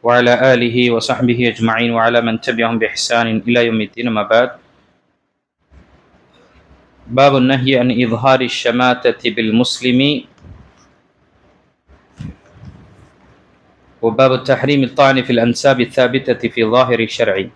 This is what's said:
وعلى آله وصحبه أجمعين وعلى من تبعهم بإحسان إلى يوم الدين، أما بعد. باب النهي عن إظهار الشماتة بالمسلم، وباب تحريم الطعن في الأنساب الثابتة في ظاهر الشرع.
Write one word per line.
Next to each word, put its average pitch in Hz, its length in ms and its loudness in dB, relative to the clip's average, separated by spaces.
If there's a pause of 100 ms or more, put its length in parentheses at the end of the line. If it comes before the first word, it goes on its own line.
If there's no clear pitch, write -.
وعلى 120 300 4 (200)
آله 120 380 0
وصحبه 120 480 0 (160)
أجمعين 113 400 -2
وعلى 117 260 2
من 117 220 -2
تبعهم 117 320 -2
بإحسان 113 720 -2
إلى 120 180 2
يوم 113 160 -2
الدين، 117 300 -8
أما 107 160 -2
بعد. 120 240 2 (2500)
باب 135 320 4
النهي 127 400 2
عن 123 160 0
إظهار 123 460 0
الشماتة 123 840 -2
بالمسلم، 120 1040 0 (3750)
وباب 127 420 0
تحريم 139 400 0
الطعن 131 400 2
في - 80 -4
الأنساب 120 500 0
الثابتة 123 600 -2
في 113 240 -2
ظاهر 120 320 2
الشرع. 110 360 -2 (200)